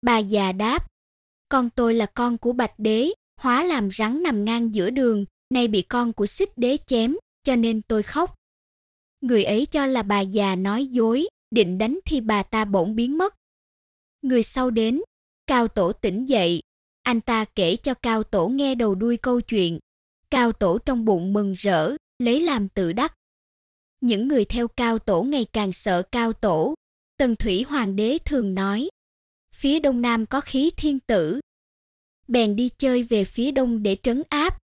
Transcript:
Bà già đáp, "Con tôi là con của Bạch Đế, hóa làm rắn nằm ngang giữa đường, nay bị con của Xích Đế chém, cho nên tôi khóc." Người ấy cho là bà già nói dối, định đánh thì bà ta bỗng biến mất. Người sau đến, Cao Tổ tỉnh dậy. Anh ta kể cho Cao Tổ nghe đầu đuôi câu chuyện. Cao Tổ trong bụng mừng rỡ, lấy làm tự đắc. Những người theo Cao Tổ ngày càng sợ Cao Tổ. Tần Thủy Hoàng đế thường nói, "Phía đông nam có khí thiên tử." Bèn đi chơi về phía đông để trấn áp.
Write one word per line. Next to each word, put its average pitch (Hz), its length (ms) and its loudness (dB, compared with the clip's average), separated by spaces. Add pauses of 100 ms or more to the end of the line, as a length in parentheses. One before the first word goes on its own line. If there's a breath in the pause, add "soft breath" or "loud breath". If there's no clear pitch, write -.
Bà 240 160 2
già 202 340 0
đáp, 220 340 -2 (600)
"Con 247 220 0
tôi 233 240 2
là 220 120 2
con 240 320 -2
của 240 140 0
Bạch 240 260 -2
Đế, 220 340 0 (280)
hóa 262 240 2
làm 233 260 0
rắn 233 320 -2
nằm 226 220 0
ngang 226 300 -2
giữa 196 160 0
đường, 233 340 0 (260)
nay 247 180 2
bị 208 140 0
con 240 300 -2
của 208 140 -2
Xích - 320 -4
Đế 247 180 0 (100)
chém, 240 300 0 (280)
cho 262 120 2
nên 226 260 0
tôi 214 200 -2
khóc." 330 320 -4 (840)
Người 240 240 2
ấy 226 220 0
cho 285 200 -2
là 262 160 0
bà 202 180 0
già 196 360 0
nói 202 300 -2
dối, 247 420 0 (220)
định 185 280 2
đánh 240 260 -2
thì 294 160 0
bà 214 220 0
ta 214 220 -2
bỗng 196 320 0
biến 254 220 0
mất. 392 160 -2 (880)
Người 247 200 2
sau 254 280 0
đến, 233 320 0 (440)
Cao 233 220 2
Tổ 180 240 0
tỉnh 220 360 -4
dậy. 175 320 2 (420)
Anh 233 180 0
ta 220 240 0
kể 190 320 0
cho 262 180 -4
Cao 220 280 -2
Tổ 185 260 0
nghe 269 260 0
đầu 226 200 0
đuôi 233 220 0
câu 247 240 0
chuyện. 180 380 -2 (520)
Cao 240 220 2
Tổ 190 260 0
trong 240 260 -2
bụng 190 280 2
mừng 202 200 0
rỡ, 185 440 0 (220)
lấy 240 220 2
làm 262 280 0
tự 175 240 -2
đắc. 254 220 -2 (840)
Những 233 280 0
người 262 160 2
theo 240 240 -4
Cao 233 300 0
Tổ 185 240 0
ngày 269 220 -2
càng 202 280 -4
sợ 180 300 -2
Cao 233 300 -2
Tổ. 196 420 0 (420)
Tần 247 200 2
Thủy 208 260 0
Hoàng 233 340 -2
đế 226 280 0
thường 220 300 -2
nói, 202 340 -2 (680)
"Phía 285 260 0
đông 269 200 2
nam 233 260 0
có 269 140 -2
khí 277 360 0
thiên 285 240 -2
tử." 196 400 0 (880)
Bèn 226 280 2
đi 247 120 0 (100)
chơi 247 240 2
về 220 220 0
phía 240 260 -2
đông 240 320 0
để 196 200 0
trấn 254 260 0
áp. 302 400 -2